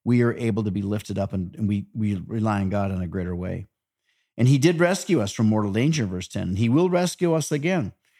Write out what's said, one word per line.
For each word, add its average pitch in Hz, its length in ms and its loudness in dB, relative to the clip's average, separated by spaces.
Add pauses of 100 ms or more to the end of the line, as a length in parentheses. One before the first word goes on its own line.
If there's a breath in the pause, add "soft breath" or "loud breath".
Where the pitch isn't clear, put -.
we 120 160 4
are 120 140 2
able 113 280 -2
to 104 80 -2
be 101 100 -2
lifted 101 380 -4
up 98 140 -4
and, 92 240 -4
and 110 100 -2
we, 101 260 -2
we 104 220 -2 (100)
rely 107 360 0
on 95 80 0
God 98 220 0
in 92 100 -4
a 87 60 -4
greater 90 280 -4
way. 90 320 -8 (720)
And 120 100 4
he 139 100 6
did 156 220 4
rescue 175 400 2
us 98 140 -2
from 113 140 2
mortal 107 260 2
danger, 135 320 0
verse 92 240 -6
ten, 92 200 -6
and 95 80 -2
he 113 120 2
will 165 200 4
rescue 180 440 0
us 160 180 -2
again. 151 400 -2 (280)